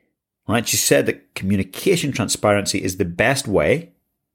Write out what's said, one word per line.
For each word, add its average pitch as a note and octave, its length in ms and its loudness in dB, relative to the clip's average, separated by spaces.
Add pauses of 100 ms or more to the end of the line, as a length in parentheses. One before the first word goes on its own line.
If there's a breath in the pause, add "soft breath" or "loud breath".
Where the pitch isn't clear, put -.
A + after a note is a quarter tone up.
(480)
Right? A2+ 200 -2
She - 80 -2
said - 300 2
that - 300 -6
communication G#2 760 0
transparency G2+ 720 0
is F#2 140 -4
the G2 80 0
best G#2+ 420 0
way F#2 460 0 (420)